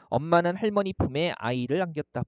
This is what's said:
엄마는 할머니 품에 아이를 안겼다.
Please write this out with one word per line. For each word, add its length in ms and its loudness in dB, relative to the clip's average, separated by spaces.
엄마는 480 2
할머니 380 0
품에 420 0
아이를 440 -2
안겼다. 480 -6